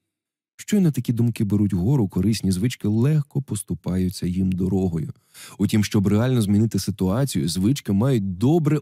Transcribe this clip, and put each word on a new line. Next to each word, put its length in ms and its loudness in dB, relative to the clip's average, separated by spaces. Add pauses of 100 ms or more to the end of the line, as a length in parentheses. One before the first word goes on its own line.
(560)
Щойно 360 2
такі 220 -2
думки 300 0
беруть 300 2
гору, 340 2
корисні 440 0
звички 360 -2
легко 540 0
поступаються 880 -4
їм 240 0
дорогою. 640 -2 (440)
Утім, 260 0
щоб 240 0
реально 340 2
змінити 380 0
ситуацію, 680 -2
звички 420 -2
мають 460 0
добре 440 2